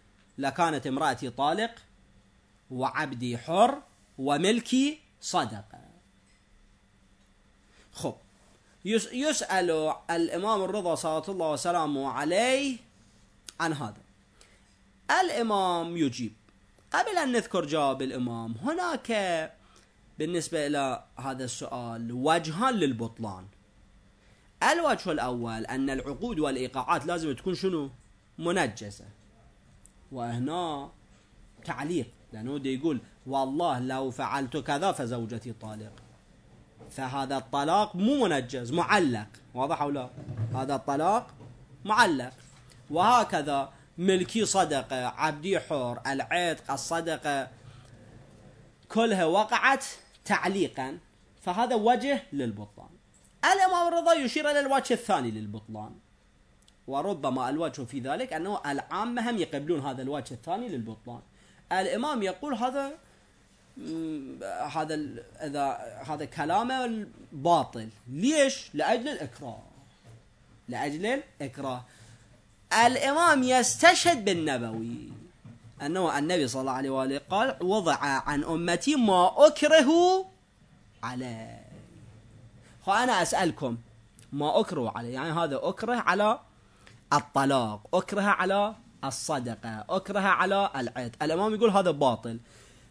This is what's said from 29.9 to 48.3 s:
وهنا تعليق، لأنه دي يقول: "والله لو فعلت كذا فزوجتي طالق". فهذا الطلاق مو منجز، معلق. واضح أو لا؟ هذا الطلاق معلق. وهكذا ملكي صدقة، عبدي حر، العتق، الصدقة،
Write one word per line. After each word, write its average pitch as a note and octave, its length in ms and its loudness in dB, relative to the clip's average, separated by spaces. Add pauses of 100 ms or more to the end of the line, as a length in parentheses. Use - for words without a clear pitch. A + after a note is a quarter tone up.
وهنا C#3 800 -6 (760)
تعليق، E3 420 -4 (260)
لأنه A#2+ 240 -8
دي C3+ 180 -2
يقول: C#3 240 -2 (280)
"والله C3+ 520 0
لو C3 320 -4
فعلت C3 460 -4
كذا D3+ 340 0
فزوجتي A#2 640 -8
طالق". G#2+ 380 -14 (1000)
فهذا C3+ 460 -6
الطلاق D#3 580 0
مو A#3 320 2
منجز، B2 440 -2
معلق. D3+ 560 2 (260)
واضح C#3+ 280 -2
أو D3 80 0
لا؟ C3+ 200 -4 (460)
هذا C3+ 200 -2
الطلاق D#3+ 520 0 (580)
معلق. F#3 480 6 (560)
وهكذا D#3+ 800 4 (260)
ملكي F#3 480 2
صدقة، C3+ 600 0
عبدي D#3 540 -2
حر، B2 480 -4
العتق، D#3 640 -2
الصدقة، D3 760 -4 (1400)